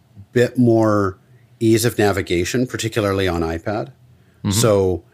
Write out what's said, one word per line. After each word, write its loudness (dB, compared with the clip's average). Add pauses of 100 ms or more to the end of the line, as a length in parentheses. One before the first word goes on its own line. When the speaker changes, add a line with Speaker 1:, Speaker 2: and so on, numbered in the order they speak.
(320)
Speaker 1:
bit 0
more 2 (420)
ease 2
of -2
navigation, 0
particularly -2
on -2
iPad. -6 (580)
Speaker 2:
Mm-hmm. -2
Speaker 1:
So, 2 (120)